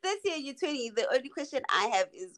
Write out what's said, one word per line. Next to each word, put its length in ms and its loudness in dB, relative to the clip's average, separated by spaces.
thirty 320 0
and 100 -4
you're 100 -8
twenty, 340 -2
the 240 0
only 160 2
question 400 -4
I 180 4
have 260 4
is, 240 -14